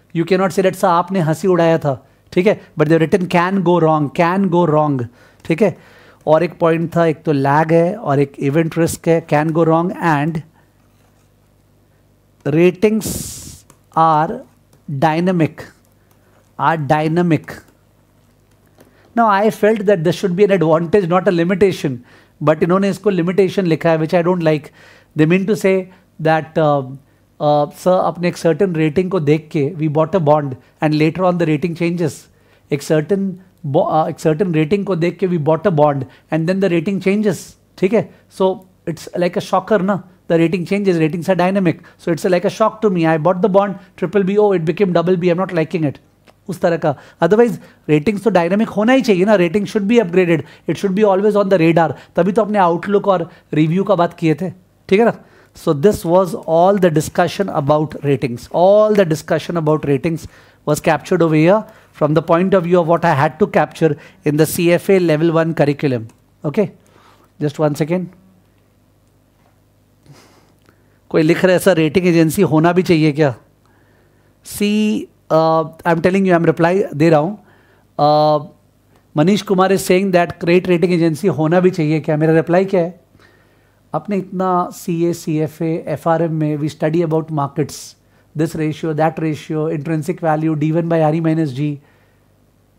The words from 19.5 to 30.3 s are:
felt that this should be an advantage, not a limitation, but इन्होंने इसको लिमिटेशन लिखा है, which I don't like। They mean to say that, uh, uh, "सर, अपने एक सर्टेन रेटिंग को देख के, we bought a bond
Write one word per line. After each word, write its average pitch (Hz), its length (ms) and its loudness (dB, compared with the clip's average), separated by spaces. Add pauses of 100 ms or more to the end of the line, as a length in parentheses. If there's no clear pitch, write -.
felt 214 160 2
that 196 280 0
this 170 180 -2
should 180 140 -2
be 208 80 6
an 185 140 2
advantage, 165 500 2
not 185 160 0
a 196 40 4
limitation, 175 640 0 (460)
but 156 200 2
इन्होंने 190 260 0
इसको 190 200 -4
लिमिटेशन 185 560 0
लिखा 165 240 0
है, 160 100 2
which 156 140 -2
I 175 100 2
don't 180 180 0
like। 156 240 0 (520)
They 156 100 4
mean 185 220 2
to 208 60 0
say 190 260 0 (400)
that, 160 240 0 (120)
uh, 147 260 2 (580)
uh, 147 320 0
"सर, 185 320 0
अपने 170 220 -4
एक 170 100 -4
सर्टेन 170 380 0
रेटिंग 160 360 -2
को 185 80 -2
देख 156 320 0
के, 151 260 -2
we 156 120 -2
bought 151 220 -2
a 196 80 0
bond 147 300 2 (340)